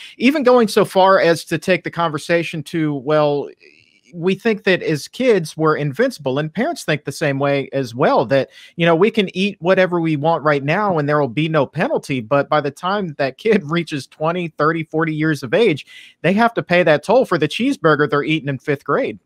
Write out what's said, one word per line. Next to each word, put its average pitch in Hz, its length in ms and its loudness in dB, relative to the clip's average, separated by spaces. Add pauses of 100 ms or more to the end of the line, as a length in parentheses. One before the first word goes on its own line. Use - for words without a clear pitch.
(180)
even 277 260 2
going 240 260 4
so 196 160 2
far 190 340 4
as 165 260 2
to 165 120 -4
take 180 260 -2
the 151 80 -10
conversation 165 720 -2
to, 156 300 -4
well, 143 560 0 (640)
we 175 220 -2
think 214 280 -2
that 180 180 2
as 147 280 -4
kids 214 480 0
we're 156 180 2
invincible, 143 640 -2
and 156 140 -6
parents 294 320 -6
think 151 180 -2
the 143 80 -10
same 139 280 -2
way 139 340 0
as 127 200 -4
well, 175 300 2
that, 131 260 0 (280)
you 165 80 0
know, 170 100 4
we 202 160 4
can 202 240 -2
eat 196 240 -2
whatever 180 400 2
we 160 160 0
want 151 300 0
right 143 180 2
now 180 340 0
and 143 120 0
there 151 100 2
will 143 80 0
be 151 220 -2
no 151 160 2
penalty. 170 560 -4
But 139 260 0
by 151 140 0
the 139 100 -4
time 185 460 -6
that 135 200 -4
kid 156 260 0
<laughs> 143 60 -10
reaches 160 380 -4
twenty, 170 400 -6
thirty, 156 380 -2
forty 156 280 -4
years 151 300 -2
of 117 100 -8
age, 185 320 2 (360)
they 160 100 2
have 226 220 2
to 170 100 -2
pay 175 200 2
that 151 200 4
toll 233 220 2
for 175 120 0
the 151 120 0
cheeseburger 160 600 0
they're 143 140 0
eating 147 240 -4
in 135 120 -4
fifth - 260 -6
grade. 185 400 -2